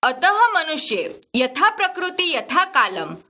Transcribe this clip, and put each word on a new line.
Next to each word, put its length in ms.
अतः 440
मनुष्ये 720
यथा 340
प्रकृति 640
यथा 300
कालं 500